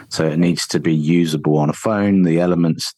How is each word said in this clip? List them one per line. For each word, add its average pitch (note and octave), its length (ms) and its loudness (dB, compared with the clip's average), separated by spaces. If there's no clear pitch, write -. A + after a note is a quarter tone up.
So D#2+ 160 -2
it D#2 120 -2
needs F2 300 0
to E2 120 -2
be D#2+ 140 0
usable D#2 640 0
on D2 140 0
a D2 40 -4
phone. G2+ 500 0
The E2 160 2
elements F2 580 0